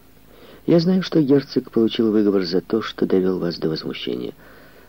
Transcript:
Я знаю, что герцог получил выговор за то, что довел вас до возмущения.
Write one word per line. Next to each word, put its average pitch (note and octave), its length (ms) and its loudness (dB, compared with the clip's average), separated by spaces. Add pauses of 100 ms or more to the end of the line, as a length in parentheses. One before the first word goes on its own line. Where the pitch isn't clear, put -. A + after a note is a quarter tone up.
(640)
Я E3+ 140 4
знаю, F#3 220 2
что E3 200 0
герцог C#3 500 0
получил A2+ 400 2
выговор G2+ 320 2
за F2 180 -2
то, A2 200 -2
что - 240 -4
довел F#2 340 0
вас E2+ 180 -4
до E2 120 -4
возмущения. B1+ 640 -8 (560)